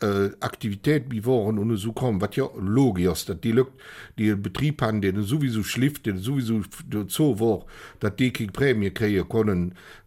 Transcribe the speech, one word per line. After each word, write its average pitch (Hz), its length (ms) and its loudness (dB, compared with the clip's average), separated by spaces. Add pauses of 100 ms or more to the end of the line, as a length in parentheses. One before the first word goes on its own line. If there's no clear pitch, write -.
äh, 98 380 2
Aktivität 120 680 -2
wie 110 160 -4
waren 110 340 2
und 113 200 0
so 110 160 -6
kommen, 113 260 0
was 104 160 -2
ja 135 100 0 (120)
logisch 98 520 4
ist, - 200 -4
dass 85 100 -8
die 117 120 0
Lückt, 127 200 4 (460)
die 107 160 4
Betrieb 113 480 -2
haben, 110 180 2
den 98 220 0
sowieso 117 400 0
schlift, - 420 -2
den 98 140 -2
sowieso 113 400 -2
f-, - 260 -8 (240)
so 110 320 2
war, 113 240 2 (360)
dass 101 160 -2
die 127 180 0
keine 104 180 -4
Prämie 113 380 2
kriegen 104 360 0
können, 98 480 0 (320)